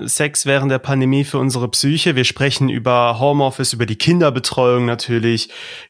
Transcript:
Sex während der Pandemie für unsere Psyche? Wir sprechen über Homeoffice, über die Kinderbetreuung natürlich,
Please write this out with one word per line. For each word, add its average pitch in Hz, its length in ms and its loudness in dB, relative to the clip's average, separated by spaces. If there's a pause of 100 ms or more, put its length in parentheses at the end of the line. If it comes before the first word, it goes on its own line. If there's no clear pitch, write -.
Sex 151 400 -2
während 139 240 2
der 131 80 0
Pandemie 135 460 0
für 143 120 -6
unsere 123 320 0
Psyche? 147 480 0
Wir 127 80 2
sprechen 139 460 0
über 120 500 2
Homeoffice, 135 540 0
über 117 100 -2
die 107 120 -4
Kinderbetreuung 127 920 2
natürlich, 117 640 0 (400)